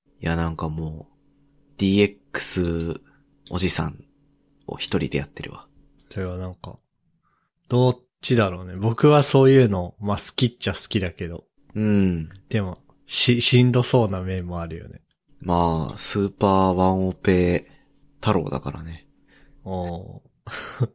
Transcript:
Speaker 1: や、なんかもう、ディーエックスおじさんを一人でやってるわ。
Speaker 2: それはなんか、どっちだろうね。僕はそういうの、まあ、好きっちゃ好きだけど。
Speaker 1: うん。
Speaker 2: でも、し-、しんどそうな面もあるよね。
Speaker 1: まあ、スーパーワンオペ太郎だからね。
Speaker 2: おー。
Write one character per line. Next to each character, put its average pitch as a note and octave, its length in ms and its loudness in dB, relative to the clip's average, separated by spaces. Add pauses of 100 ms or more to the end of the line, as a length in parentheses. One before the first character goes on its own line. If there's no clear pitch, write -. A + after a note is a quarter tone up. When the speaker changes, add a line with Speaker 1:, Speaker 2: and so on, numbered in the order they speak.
(220)
Speaker 1:
や、 E2 160 -2
な E2+ 100 0
ん D#2+ 80 -6
か D#2+ 140 -6
も D#2+ 420 -10
う、 - 20 -20 (640)
デ G2 100 0
ィ F#2+ 100 4
ー G2+ 40 6
エ G2+ 40 6
ッ G2 120 -4 (140)
ク - 100 -6
ス E2+ 600 -2 (480)
お F2+ 100 -4
じ F2+ 100 0
さ E2 180 -2
ん - 160 -14 (640)
を - 120 -12
一 - 200 -6
人 D2 120 -4
で C#2+ 80 -6
や C#2+ 80 -6
っ - 20 -18
て - 160 -16
る - 80 -14
わ。 - 160 -20 (420)
Speaker 2:
そ G2 120 -10
れ F#2+ 40 -6
は F2+ 120 -8
な F#2 100 -10
ん F2+ 80 -14
か、 - 240 -20 (880)
ど B2+ 220 4
っ A#2+ 100 -2 (220)
ち B2 160 2
だ G2+ 120 2
ろ F2+ 140 -10
う - 20 -14
ね。 F2+ 120 -12
僕 A#2 320 4
は D3 140 6
そ C3+ 200 4
う C3+ 80 8
い C3 140 8
う A2 40 4
の、 F2+ 300 -4
ま G2+ 160 -2
あ、 - 20 -4
好 - 60 -4 (120)
き B2+ 120 0
っ - 100 -6
ち - 120 -4
ゃ F#2 40 -4
好 - 140 -8
き G#2 140 -2
だ F2+ 100 -6
け F2 160 -10
ど。 E2+ 160 -14 (320)
Speaker 1:
う G#2+ 60 -4
ん。 F#2 480 2 (180)
Speaker 2:
で A2 140 -2
も、 F2+ 180 -8 (260)
し-、 - 360 2
し B2 200 6
ん B2 120 4
ど A#2+ 100 2
そ A#2+ 220 4
う G2+ 40 -2
な F#2+ 120 -4
面 F#2 260 -6
も F2 140 -8
あ E2 60 -8
る E2 100 -12
よ - 100 -16
ね。 - 140 -20 (400)
Speaker 1:
ま E2+ 520 0
あ、 - 40 -14
ス - 240 -2
ー G2+ 100 0
パ F#2+ 400 2
ー - 20 2
ワ F#2 140 4
ン F#2+ 200 0
オ F#2 40 -4
ペ F2+ 560 0 (540)
太 A2 100 0
郎 F#2+ 180 0
だ C2 120 -6
か C#2 100 -10
ら D#2+ 120 -14
ね。 E2 220 -14 (600)
Speaker 2:
お F2+ 560 -10
ー。 - 720 -10